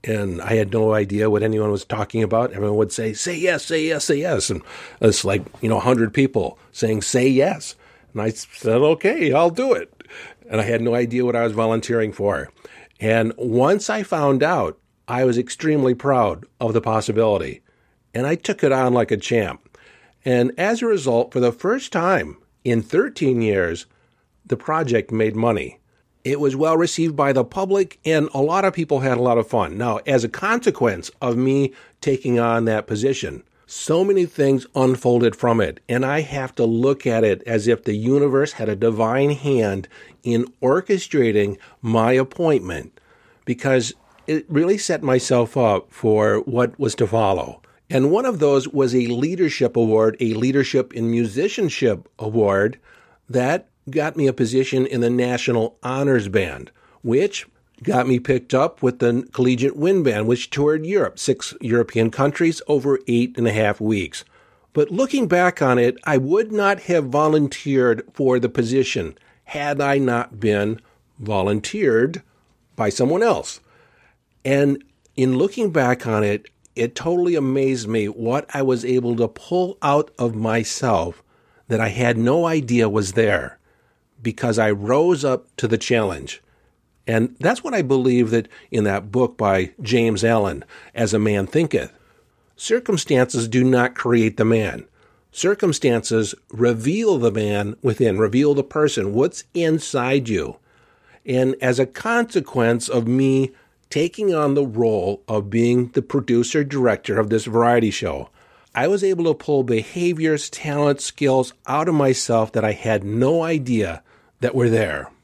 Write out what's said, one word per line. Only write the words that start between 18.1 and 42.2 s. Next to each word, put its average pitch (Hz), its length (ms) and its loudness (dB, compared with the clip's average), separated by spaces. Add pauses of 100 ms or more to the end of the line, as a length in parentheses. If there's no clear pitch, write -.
And 123 120 -4
I 170 80 0
took - 260 -4
it 139 80 4
on 131 240 2
like 120 160 2
a 113 60 0
champ. 98 600 -4 (480)
And 123 320 2
as 220 260 -2
a 233 40 -2
result, 131 460 0
for 131 80 0
the 123 100 4
first 220 420 -4
time 165 440 -2 (260)
in 117 200 0
thirteen 143 600 0
years, 92 440 0 (600)
the 123 100 -2
project 139 540 -2
made 110 240 0
money. 107 460 -2 (420)
It 143 180 -4
was 139 160 0
well 160 200 2
received 165 400 0
by 139 160 2
the 127 120 2
public, 190 600 -2
and 156 280 0
a 139 80 -4
lot 170 240 0
of 190 80 2
people 151 280 -2
had 127 180 0
a 120 40 0
lot 123 140 4
of 113 120 0
fun. 95 280 -2
Now, 110 300 -2
as 131 180 2
a 117 40 -4
consequence 143 840 -2 (100)
of 123 160 -2
me 135 380 0 (260)
taking 131 380 0
on 117 260 2
that 107 220 0
position, 104 560 -4 (240)
so - 380 -2
many 196 200 2
things 139 500 0
unfolded 123 600 2
from 113 240 2
it, 80 260 -2
and 127 200 -2
I 147 140 0
have 135 340 -8
to 127 100 0
look 123 420 0
at 113 180 2
it 98 180 2
as 110 240 -2
if 117 180 0
the 104 120 -2
universe 135 560 2
had 107 180 -6
a 104 60 -2
divine 113 560 0
hand 120 540 -2 (360)
in 117 240 0 (160)
orchestrating 127 960 2 (240)
my 113 300 2
appointment, 127 840 -2 (460)